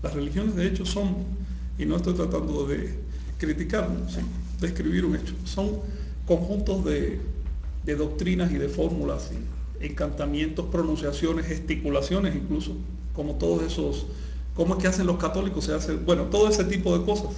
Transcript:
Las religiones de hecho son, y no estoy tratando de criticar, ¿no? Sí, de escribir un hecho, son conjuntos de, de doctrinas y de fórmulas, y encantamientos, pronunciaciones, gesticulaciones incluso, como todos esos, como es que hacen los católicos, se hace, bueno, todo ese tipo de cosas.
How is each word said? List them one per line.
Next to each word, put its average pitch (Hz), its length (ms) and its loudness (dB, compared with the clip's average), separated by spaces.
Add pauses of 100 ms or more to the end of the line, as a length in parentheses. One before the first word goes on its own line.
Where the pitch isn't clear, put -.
Las 147 100 -4
religiones 160 440 0
de 175 100 2
hecho 180 180 0
son, 196 300 2 (600)
y - 80 0
no 78 100 2
estoy 175 200 2
tratando 147 520 0
de - 280 -2 (420)
criticar, 175 520 0
¿no? - 200 -2
Sí, - 100 -2 (400)
de - 80 2
escribir 170 380 2
un 156 100 4
hecho, - 180 -2 (120)
son 208 540 -2 (260)
conjuntos 185 600 2
de, 151 340 0 (680)
de 147 100 0
doctrinas 175 560 2
y 143 80 0
de 139 100 0
fórmulas, - 640 0
y - 520 -6
encantamientos, 147 840 -2
pronunciaciones, 160 800 0
gesticulaciones 151 880 0
incluso, 147 420 -2 (360)
como 151 200 -2
todos 165 300 2
esos, 151 420 -2 (500)
como 170 200 2
es 190 60 -2
que 180 60 4
hacen 185 200 2
los 170 100 2
católicos, 180 480 0
se 156 80 0
hace, - 220 -2
bueno, 175 300 4
todo 202 220 6
ese 208 180 4
tipo 180 320 2
de 175 60 2
cosas. 208 340 0